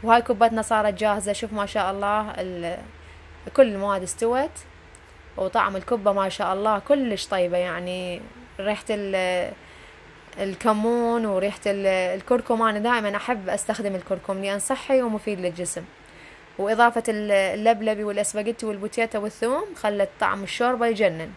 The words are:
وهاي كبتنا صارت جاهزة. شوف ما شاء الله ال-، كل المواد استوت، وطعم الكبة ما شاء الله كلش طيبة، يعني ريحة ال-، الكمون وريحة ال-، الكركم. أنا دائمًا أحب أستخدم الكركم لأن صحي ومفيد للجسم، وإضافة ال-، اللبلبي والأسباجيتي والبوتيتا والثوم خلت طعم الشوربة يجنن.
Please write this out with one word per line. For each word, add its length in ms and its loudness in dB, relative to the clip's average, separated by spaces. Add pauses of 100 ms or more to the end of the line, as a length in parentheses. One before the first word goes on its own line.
وهاي 200 6
كبتنا 400 4
صارت 320 2
جاهزة. 380 0
شوف 200 -4
ما 140 -2
شاء 240 -2
الله 400 0
ال-، 480 -6 (760)
كل 120 10
المواد 340 0
استوت، 480 0 (840)
وطعم 400 0
الكبة 360 0
ما 160 2
شاء 260 -2
الله 240 2
كلش 480 2
طيبة، 300 0
يعني 640 -4 (400)
ريحة 300 -2
ال-، 600 -2 (880)
الكمون 840 0
وريحة 400 0
ال-، 540 2
الكركم. 420 0
أنا 160 2
دائمًا 380 0
أحب 320 -4
أستخدم 460 -2
الكركم 500 -4
لأن 140 -2
صحي 440 0
ومفيد 380 -4
للجسم، 420 -4 (760)
وإضافة 500 4
ال-، 220 -2
اللبلبي 720 2
والأسباجيتي 640 -4
والبوتيتا 520 -2
والثوم 460 -2 (120)
خلت 320 0 (120)
طعم 220 0
الشوربة 440 0
يجنن. 500 0